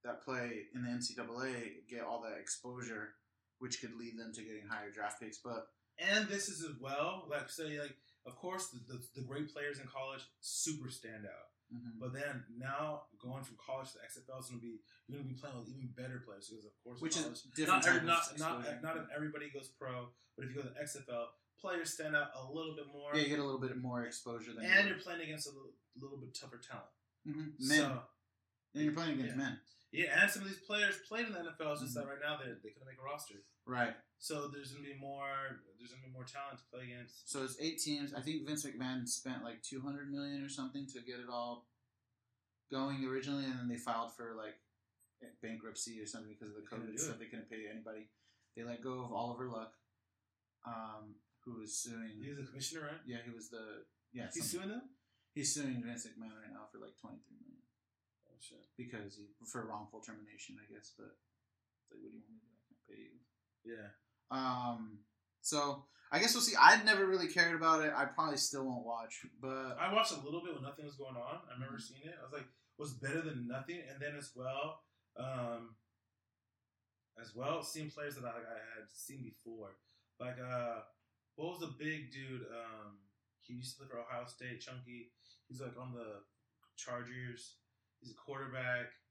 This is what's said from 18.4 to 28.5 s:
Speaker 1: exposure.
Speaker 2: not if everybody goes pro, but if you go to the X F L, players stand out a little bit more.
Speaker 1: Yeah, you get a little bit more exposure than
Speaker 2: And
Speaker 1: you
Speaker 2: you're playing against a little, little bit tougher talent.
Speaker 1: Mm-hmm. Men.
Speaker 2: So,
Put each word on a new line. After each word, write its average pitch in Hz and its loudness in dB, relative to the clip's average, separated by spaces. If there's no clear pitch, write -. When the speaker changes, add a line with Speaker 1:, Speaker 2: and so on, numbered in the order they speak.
Speaker 1:
exposure. 120 -4
Speaker 2:
not 160 -2
if - -4
everybody 151 -2
goes 135 -10
pro, 123 -6
but 127 -6
if 127 -4
you 127 -6
go 143 -4
to 123 -6
the 143 -8
X 143 -4
F 143 -10
L, 120 -2
players 170 0
stand 151 0
out 151 6
a 131 -6
little 160 -2
bit 151 -6
more. 143 -6
Speaker 1:
Yeah, 151 8
you 143 6
get 147 4
a 143 2
little 135 0
bit 127 0
more 120 0
exposure 120 -6
than 117 -4
Speaker 2:
And 196 12
Speaker 1:
you - 2
Speaker 2:
you're - -6
playing 170 -4
against 151 -4
a - -8
little, 135 -14
little 139 -8
bit 127 -10
tougher 123 -12
talent. - -10
Speaker 1:
Mm-hmm. 147 -2
Men. 151 12
Speaker 2:
So, 135 6